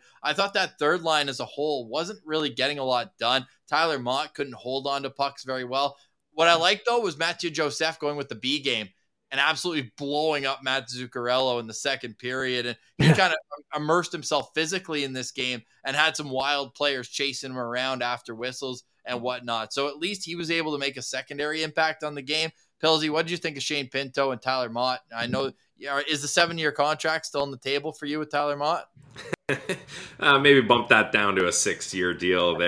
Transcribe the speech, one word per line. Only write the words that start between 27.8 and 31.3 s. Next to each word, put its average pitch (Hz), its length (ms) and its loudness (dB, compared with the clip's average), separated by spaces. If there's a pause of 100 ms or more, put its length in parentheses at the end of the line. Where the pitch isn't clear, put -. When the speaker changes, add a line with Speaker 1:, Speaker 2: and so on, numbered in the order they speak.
Speaker 1:
for - 140 -12
you 151 140 -4
with 151 100 -8
Tyler 147 260 0
Mott? 147 320 -2 (600)
Speaker 3:
<laughs> 135 80 0 (640)
Uh, 143 160 6
maybe 139 240 8
bump 117 280 4
that 110 240 6
down 101 240 4